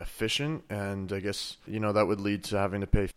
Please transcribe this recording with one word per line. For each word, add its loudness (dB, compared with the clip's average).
efficient. -2
And -4
I -2
guess, -6
you -4
know, 0
that 6
would 2
lead 0
to -2
having 0
to -2
pay 4